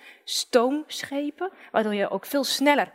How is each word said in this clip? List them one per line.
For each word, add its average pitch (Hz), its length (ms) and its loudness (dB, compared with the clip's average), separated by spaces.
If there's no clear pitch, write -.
stoomschepen, 294 1300 0
waardoor 214 240 0
je 202 160 0
ook - 160 -6
veel 277 180 0
sneller 269 500 2